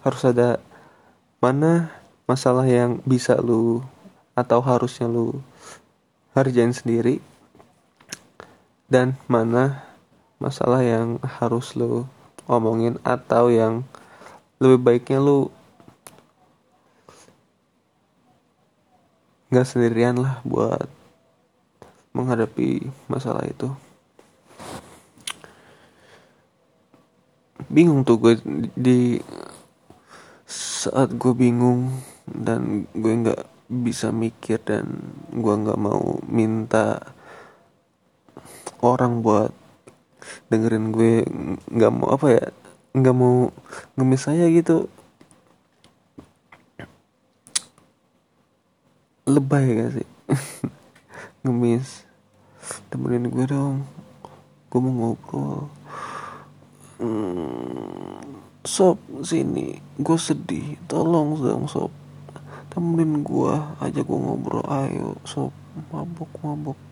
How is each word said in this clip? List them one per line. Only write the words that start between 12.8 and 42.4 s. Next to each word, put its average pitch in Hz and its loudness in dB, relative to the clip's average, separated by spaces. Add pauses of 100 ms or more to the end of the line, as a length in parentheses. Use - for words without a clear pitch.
atau 120 2
yang 113 2 (800)
lebih 131 8
baiknya 123 2
lu 143 4 (4000)
nggak 127 4
sendirian 120 2
lah 131 -4
buat 113 -2 (1300)
menghadapi 123 -2 (200)
masalah 131 -4
itu. 131 -8 (4000)
Bingung 147 6
tuh 117 4
gue 117 8 (440)
di 123 2 (1300)
saat - -2
gue 127 2
bingung 123 4 (400)
dan 113 -4
gue 110 0 (120)
nggak - 0 (260)
bisa 117 -2
mikir, 113 -4
dan - -6 (180)
gue 110 0
nggak 104 0
mau - 0
minta 110 0 (1800)
orang 123 2
buat 107 2 (960)
dengerin 110 0
gue, 113 4 (400)
nggak 110 4
mau - 0
apa 147 2
ya, - 4 (500)